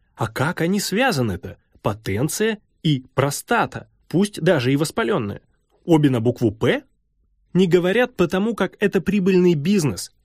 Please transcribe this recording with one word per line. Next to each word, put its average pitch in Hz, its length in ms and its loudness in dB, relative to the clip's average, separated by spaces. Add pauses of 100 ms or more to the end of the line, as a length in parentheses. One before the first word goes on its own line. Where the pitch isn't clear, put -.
(160)
а 113 120 -4
как 139 340 -4
они 185 180 0
связаны-то, 151 760 -4 (240)
потенция 127 800 -4 (240)
и 139 200 0 (120)
простата, 143 720 -2 (180)
пусть 202 320 -2
даже 151 320 2
и 139 40 2
воспаленная. 156 680 -2 (420)
Обе 151 280 4
на 120 100 0
букву 117 300 0
"П"? 151 320 0 (680)
Не 185 120 4
говорят 185 500 2
потому, 190 380 0
как 190 260 -6
это 196 220 0
прибыльный 180 540 2
бизнес, 147 560 -2 (140)